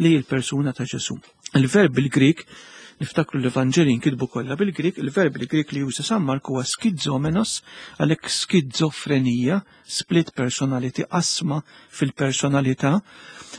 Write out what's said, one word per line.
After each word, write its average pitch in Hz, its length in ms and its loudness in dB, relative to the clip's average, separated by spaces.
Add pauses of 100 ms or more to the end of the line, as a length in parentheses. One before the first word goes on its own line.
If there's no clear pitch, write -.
li 165 160 6
l-persuna 139 560 -2
ta' 127 160 -8
Ġesu. - 320 -8 (320)
Il-verb 139 400 4
bil-Grik, 156 540 2 (560)
niftakru 147 380 -2
l-Evanġeli 131 560 2
nkitbu 127 340 -2
kollha 131 280 -6
bil-Grik, 185 440 -2
il-verb 147 340 0
bil-Grik 151 360 -2
li 143 100 -4
juża 139 240 -6
San 220 200 0
Mark 135 240 -4
huwa 127 180 -2
schizomenos, 160 920 -2 (380)
għalhekk 156 320 0
skizofrenija, 139 1300 0 (380)
split - 380 0
personality, 131 720 -2
qasma 156 520 -2 (360)
fil-personalità. 139 960 0 (640)